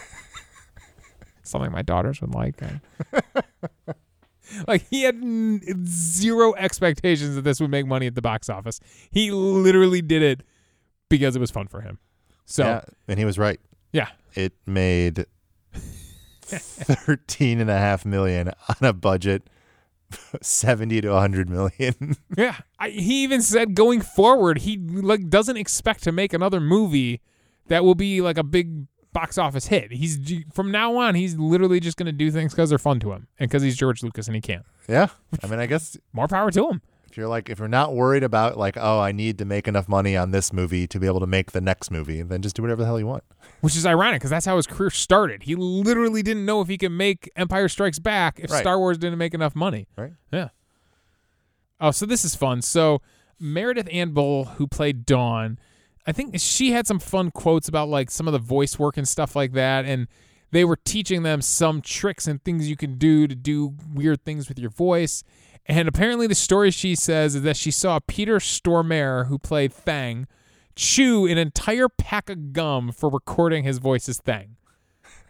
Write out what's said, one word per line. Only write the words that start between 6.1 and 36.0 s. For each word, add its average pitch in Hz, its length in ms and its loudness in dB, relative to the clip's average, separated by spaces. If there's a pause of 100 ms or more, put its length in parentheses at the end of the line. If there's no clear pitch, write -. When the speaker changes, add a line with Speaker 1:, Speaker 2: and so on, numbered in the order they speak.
Speaker 1:
expectations 165 800 0
that 139 60 -4
this 139 180 0
would 151 100 0
make 139 160 0
money 131 200 -2
at 123 80 -4
the 123 80 -4
box 110 280 -4
office. 107 300 -10 (300)
He 208 200 2
literally 190 720 4
did 156 200 2
it 135 200 2 (680)
because 135 280 4
it - 40 -2
was 123 100 -2
fun 101 180 -8
for - 120 -16
him. 98 180 -16 (460)
So - 200 -2
Speaker 2:
Yeah, 117 160 0 (280)
and 101 100 -2
he 110 60 0
was 98 140 0
right. 104 200 0 (340)
Speaker 1:
Yeah. 131 160 0 (260)
Speaker 2:
It 95 180 -2 (140)
made 90 580 0 (480)
<laughs> - 680 -18
thirteen - 1160 -2
and 110 100 0
a 98 80 2
half 98 260 0
million 92 440 0 (200)
on - 80 -2 (120)
a 113 40 4
budget 95 560 0 (460)
<laughs> - 480 -16
seventy 113 580 0
to 101 120 0
a 95 80 6
hundred 95 280 2
million. 123 760 -2
<laughs> - 140 -10
Speaker 1:
Yeah. 220 200 0 (220)
I, 214 120 -6
he 208 340 0
even 262 180 2
said 214 320 2
going 226 260 6
forward, 196 580 4
he, 214 200 -4
like, 190 500 -2
doesn't 214 300 2
expect - 460 -4
to 170 80 0
make 190 200 -2
another 180 280 0
movie 147 600 2 (480)
that 170 160 4
will 185 100 8
be, 190 280 2
like, 170 160 0
a 165 40 0
big 160 440 -2 (260)
box 165 240 -4
office 139 300 -2
hit. 120 260 0
He's 151 240 -4
j-, 151 380 -8
from 196 180 -2
now 233 240 0
on, 240 180 2
he's 175 220 -2
literally 180 420 4
just 170 200 -4
gonna 170 120 -4
do 151 200 0
things 156 240 -2
'cause 165 160 2
they're 147 80 6
fun 139 220 2
to 104 120 -4
him - 160 -14 (100)
and 127 120 -2
'cause 143 120 2
he's 131 140 0
George 127 260 0
Lucas 110 260 -8
and 113 60 -6
he 110 60 -4
can. 95 240 -8 (240)
Speaker 2:
Yeah. 143 200 4 (340)
I 95 40 -8
mean, 110 140 -4
I 120 60 -2
guess 156 300 -4 (180)